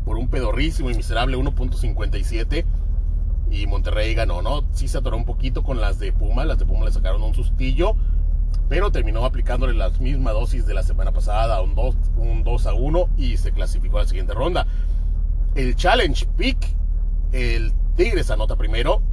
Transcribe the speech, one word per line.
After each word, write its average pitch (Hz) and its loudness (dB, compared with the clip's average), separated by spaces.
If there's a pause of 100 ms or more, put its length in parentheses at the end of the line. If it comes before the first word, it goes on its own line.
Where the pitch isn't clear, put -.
por - -2
un 123 -2
pedorrísimo 131 -2
y 117 -2
miserable 117 -2
uno - -2
punto - -2
cincuenta 110 -2
y 104 -2
siete. 110 -2 (880)
Y 101 0
Monterrey 107 0
ganó, 110 0
¿no? 131 -2
Sí - -2
se - -2
atoró 123 -2
un 120 -2
poquito - -2
con 131 -2
las - 0
de - -2
Puma. - 0
Las 131 0
de - 2
Puma - 2
le - 2
sacaron - 2
un 110 0
sustillo, 143 2 (720)
pero 185 2
terminó - 0
aplicándole 123 0
la 117 2
misma 131 0
dosis - 0
de - 0
la - 0
semana - 0
pasada, 107 2
un 95 0
dos, 87 2 (200)
un - 0
dos - 2
a - 2
uno, 147 2
y - 0
se - 0
clasificó - 0
a 107 2
la 101 2
siguiente - -2
ronda. - 0 (880)
El 127 2
Challenge 180 2 (100)
Pick, - 0 (760)
el 117 0 (240)
Tigres - 2
anota - 0
primero 165 0 (100)